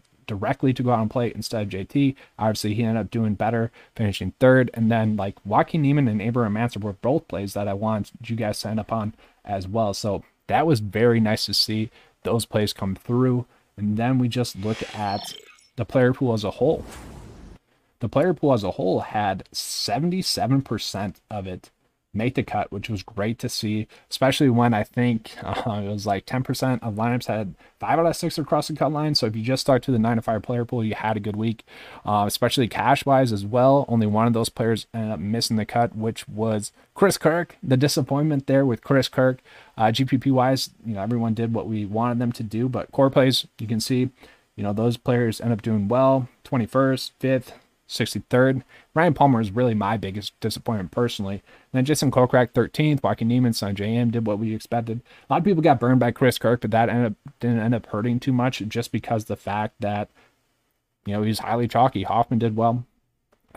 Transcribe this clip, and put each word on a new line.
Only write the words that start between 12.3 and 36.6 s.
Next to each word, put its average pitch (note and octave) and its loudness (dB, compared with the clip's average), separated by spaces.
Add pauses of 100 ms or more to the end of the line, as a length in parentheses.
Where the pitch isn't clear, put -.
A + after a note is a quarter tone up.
plays G#2+ 0
come F#2+ -4
through. B2 0 (300)
And G#2 -2
then B2+ 2
we B2 2
just A#2 -4
look G#2+ -4 (180)
at G2+ -6 (420)
the A#2+ -6
player C3 4
pool B2+ 0
as G#2+ -2
a F#2 -2
whole. - -2 (1120)
The G#2+ -6
player D#3 2
pool D3 2
as G#2 2
a F2+ -2
whole F3+ -2
had G2 -2
seventy-seven C3+ -2
percent G#2 -6 (100)
of G2 -8
it F#2 -14 (420)
make A2+ -2
the B2 0
cut, - -4
which G2+ -10
was G2+ -6
great G#2+ -6
to B2 -6
see, G#2+ -4 (240)
especially C3+ 2
when A#2+ 4
I G#2+ 0
think, A#2+ -2 (100)
uh, G#2 -4
it G2 -6
was, G#2 -6
like, G2 -2
ten C3 -2
percent B2+ -2
of G#2+ -6
lineups A#2+ -2
had A2 -4 (240)
five A#2+ 0
out E3+ 2
of D#3+ 2
six - -4
across D3+ 0
the D#3 -6
cut C#3+ 0
line. D3+ -2
So - 2
if A2+ -2
you A2 -4
just B2+ 0
start C3 2
to C#3 -2
the A#2 4
nine A#2 2
to A2+ 0
five A2 -2
player B2 -4
pool, A#2 -4
you G#2+ -2
had A2 -2
a G#2 -4
good G#2 -6
week, A2+ -2 (420)
uh, G#2 2
especially B2 0
cash-wise C3 2
as G2+ -4
well. B2+ 4
Only A2+ 2
one G#2+ 2
of A#2 2
those A2+ 0
players A2+ -2
ended A2 -6
up F#2 -6
missing A2+ -2
the G#2+ 0
cut, A#2+ 0
which A2 -6
was G#2+ -4 (220)